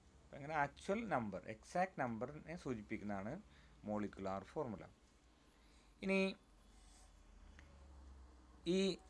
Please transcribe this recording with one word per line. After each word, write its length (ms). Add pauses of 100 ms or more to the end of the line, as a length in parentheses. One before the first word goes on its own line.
(200)
അപ്പം 160
അങ്ങനെ 260
ആക്ച്വൽ 380 (120)
number, 280 (140)
exact 480
നമ്പറിനെ 600
സൂചിപ്പിക്കുന്നതാണ് 720 (560)
molecular 640
formula. 320 (1200)
ഇനി 140 (2500)
ഈ 20 (320)